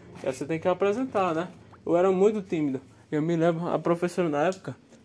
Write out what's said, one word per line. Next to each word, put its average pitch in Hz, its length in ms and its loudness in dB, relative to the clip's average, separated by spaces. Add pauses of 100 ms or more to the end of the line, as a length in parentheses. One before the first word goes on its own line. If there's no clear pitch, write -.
(220)
aí 135 100 -4
você 139 140 -6
tem 160 140 -4
que 185 80 0
apresentar, 196 640 0
né? 175 140 -4 (360)
Eu 165 120 2
era 185 160 4
muito 202 280 4
tímido. 151 400 -2 (300)
Eu 151 100 0
me 165 140 0
lembro, 165 320 2
a 151 140 -2
professora 170 480 0
na 147 160 0
época 180 320 -4 (280)